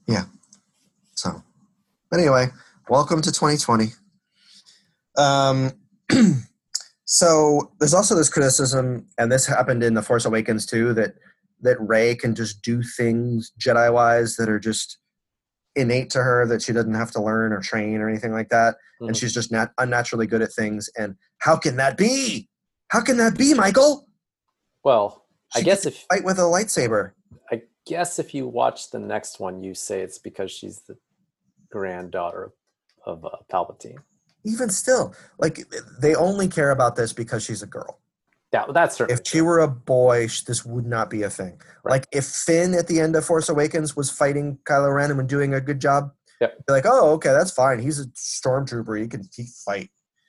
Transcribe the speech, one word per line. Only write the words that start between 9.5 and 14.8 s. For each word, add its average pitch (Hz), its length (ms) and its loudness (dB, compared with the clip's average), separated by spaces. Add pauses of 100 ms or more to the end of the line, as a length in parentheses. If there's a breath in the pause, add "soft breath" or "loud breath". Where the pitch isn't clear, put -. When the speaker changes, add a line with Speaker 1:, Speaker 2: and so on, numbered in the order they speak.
Speaker 1:
in 117 100 2
The 107 80 2
Force 120 240 0
Awakens 110 400 -2
too, 117 280 0
that, 107 220 0 (460 soft breath)
that 127 200 4
Rey 110 340 2
can 120 200 -2
just 104 260 -8
do 120 220 -2
things 120 760 -2
Jedi-wise 117 800 2
that 113 100 0
are 107 120 0
just - 400 -6 (760)